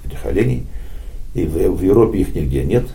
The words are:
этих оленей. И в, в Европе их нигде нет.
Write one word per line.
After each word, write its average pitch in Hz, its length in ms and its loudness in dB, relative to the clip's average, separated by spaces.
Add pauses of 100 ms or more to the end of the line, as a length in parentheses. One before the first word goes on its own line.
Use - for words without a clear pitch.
этих - 220 -6
оленей. 120 400 0 (680)
И - 100 0
в, 76 80 -2
в - 300 2
Европе 101 360 4
их - 160 0
нигде 67 300 0
нет. 110 200 2 (100)